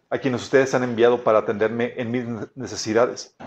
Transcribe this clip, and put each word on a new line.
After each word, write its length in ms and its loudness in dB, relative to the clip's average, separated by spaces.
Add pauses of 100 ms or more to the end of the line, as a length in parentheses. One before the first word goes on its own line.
a 80 -4
quienes 240 -2
ustedes 320 2
han 100 2
enviado 400 2
para 160 4
atenderme 580 -2
en 120 -6
mis 160 -4
ne-, 300 -8
necesidades. 800 -2 (120)